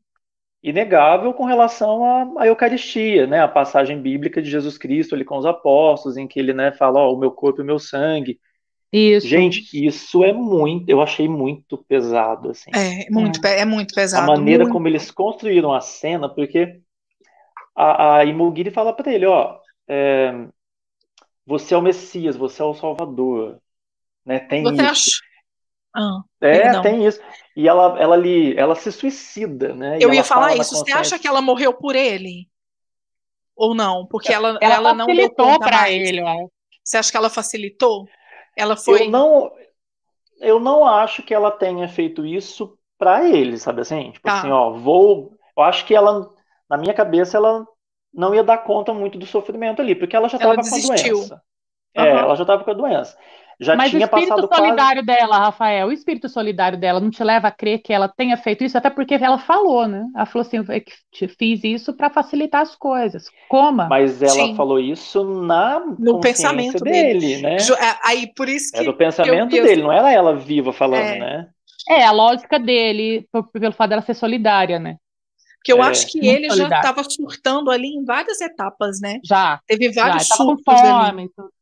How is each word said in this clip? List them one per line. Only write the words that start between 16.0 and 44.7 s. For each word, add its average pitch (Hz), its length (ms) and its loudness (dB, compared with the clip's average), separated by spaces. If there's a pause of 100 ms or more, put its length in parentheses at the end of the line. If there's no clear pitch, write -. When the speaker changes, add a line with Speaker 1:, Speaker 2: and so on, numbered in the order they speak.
Speaker 1:
porque 165 520 -4 (920)
a, 151 440 4
a 147 60 4
Imogiri 165 460 -2
fala 220 240 -4
pra 277 180 -6
ele, 190 140 0
"Ó, 170 320 0 (280)
é, 139 440 0 (1120)
você 147 280 -4
é 175 40 4
o 175 40 2
Messias, 175 560 -2
você 131 240 -8
é 151 40 -4
o 151 80 -4
Salvador, 127 880 -6 (640)
né? 131 140 -4
Tem 147 380 -4
Speaker 3:
Você - 40 0
Speaker 1:
isso." 285 100 2
Speaker 3:
acha? - 200 -2 (840)
Ah, 202 260 -6 (200)
Speaker 1:
É, 190 320 4
Speaker 3:
perdão. - 20 2
Speaker 1:
tem 208 300 0
isso. 208 140 0 (360)
E 151 120 2
ela, 180 320 4
ela 160 160 4
ali, 175 420 2
ela 143 180 2
se 196 160 -10
suicida, 185 840 -8
né? 139 260 -4
E 247 40 6
Speaker 3:
Eu 247 60 6
Speaker 1:
ela 269 120 4
Speaker 3:
ia - 0 -
falar 269 300 2
Speaker 1:
fala - 20 2
na - 80 0
Speaker 3:
isso. - 120 -6
Você 294 160 -6
Speaker 1:
consciência. - 0 -
Speaker 3:
acha 311 280 -2
que - 80 -6
ela 269 140 0
morreu 254 320 0
por 269 220 -6
ele? 190 540 -4 (1080)
Ou 220 200 0
não? 190 320 -4
Porque 220 260 -4
ela, 220 260 -2
Speaker 2:
Ela 220 180 4
Speaker 3:
ela 226 160 2
não 226 220 -2
deu 233 140 4
Speaker 2:
facilitou - 60 -10
Speaker 3:
conta 262 340 4
Speaker 2:
pra - 0 -
Speaker 3:
mais. 214 220 2
Speaker 2:
ele, 185 300 -4
eu 170 60 -6
acho. 170 220 -6 (340)
Speaker 3:
Você - 140 -4
acha 160 140 -2
que - 60 -4
ela 220 120 0
facilitou? 214 800 -4 (480)
Ela 214 220 -2
foi 208 220 4
Speaker 1:
Eu 226 60 2
não, 269 460 2 (880)
eu 226 200 2
não 277 280 4
acho 220 360 0
que - 100 -6
ela 208 180 2
tenha 180 380 -6
feito 165 360 -6
isso 190 520 -10 (200)
pra 208 320 2
ele, 131 280 2
sabe 120 240 -6
assim? 151 300 -8
Tipo - 160 -10
Speaker 3:
Tá. 202 100 0
Speaker 1:
assim, 160 140 -4
"Ó, 123 220 2